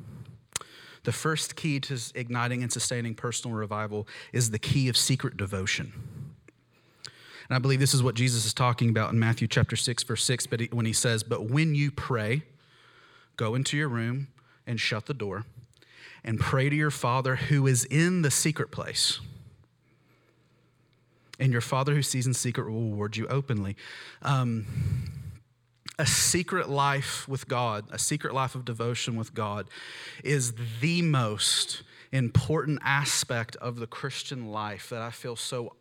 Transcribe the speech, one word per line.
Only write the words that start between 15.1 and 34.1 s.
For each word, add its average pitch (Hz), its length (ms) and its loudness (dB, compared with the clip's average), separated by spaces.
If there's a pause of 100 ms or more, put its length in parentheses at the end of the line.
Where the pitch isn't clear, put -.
door 104 320 -6 (800)
and 113 160 0
pray 135 280 4
to 147 60 2
your 151 160 2
Father 131 460 2
who 135 300 4
is 123 180 6
in 170 360 4
the 143 100 4
secret - 380 2
place. - 520 -2 (2250)
And 131 140 4
your 117 80 2
Father 135 340 2
who 147 60 4
sees 131 260 0
in 127 60 2
secret 120 360 -2
will 110 120 -2
reward 104 340 -2
you 110 120 -2
openly." 110 500 0 (440)
Um, 120 440 0 (1300)
a 151 60 2
secret - 640 2
life 139 580 2
with 135 200 -6
God, 113 440 0
a 104 60 -8
secret - 340 -2
life 127 220 0
of 127 120 -8
devotion 117 500 -2
with 113 180 -4
God 104 340 -4 (560)
is 135 300 0 (260)
the 170 220 2
most 123 800 2 (300)
important 139 720 2
aspect 135 720 0
of 120 240 -6
the 113 80 -6
Christian 127 640 -8